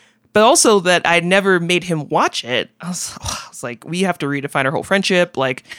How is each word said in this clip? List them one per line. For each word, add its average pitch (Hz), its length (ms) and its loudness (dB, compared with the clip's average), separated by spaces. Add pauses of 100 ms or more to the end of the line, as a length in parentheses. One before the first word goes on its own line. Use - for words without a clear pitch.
(340)
But 214 100 4
also 233 380 4
that 175 240 2
I'd 170 200 2
never 190 340 2
made 175 240 0
him 165 240 -4
watch 220 380 -2
it. 117 240 -4 (100)
I 165 100 -12
was, - 280 -10
<sighs> - 40 -20
I - 280 -10
was - 140 -18
like, 120 200 -12
"We 175 180 -4
have 185 180 -2
to 147 80 -4
redefine 139 380 -2
our 135 60 0
whole 156 120 -4
friendship. 185 540 0
Like, 135 260 -2 (160)